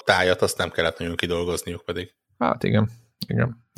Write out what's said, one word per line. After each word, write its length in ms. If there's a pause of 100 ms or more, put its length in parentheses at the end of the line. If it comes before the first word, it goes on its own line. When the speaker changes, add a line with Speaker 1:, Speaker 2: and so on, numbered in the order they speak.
Speaker 1:
tájat 380
azt 160
nem 120
kellett 280
nagyon 180
kidolgozniuk 680
pedig. 300 (240)
Speaker 2:
Hát 240
igen, 280 (360)
igen, 380 (140)